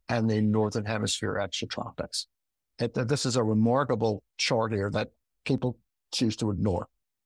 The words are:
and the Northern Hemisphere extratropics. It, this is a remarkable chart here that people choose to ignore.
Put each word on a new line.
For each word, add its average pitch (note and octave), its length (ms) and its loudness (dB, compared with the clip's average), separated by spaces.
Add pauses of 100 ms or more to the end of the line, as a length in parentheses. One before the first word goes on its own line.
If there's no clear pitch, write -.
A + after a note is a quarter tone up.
and A2+ 200 2
the G#2+ 120 2
Northern G#2+ 420 2
Hemisphere G#2 520 -2
extratropics. - 920 -6 (520)
It, A#2+ 160 -2
this C3+ 320 0
is B2 120 0
a A#2+ 60 4
remarkable A2+ 800 2 (140)
chart A2+ 360 0
here G2+ 160 0
that G#2+ 180 -2 (380)
people B2+ 340 -2 (340)
choose A2 220 0
to G#2+ 160 0
ignore. G2 380 0 (360)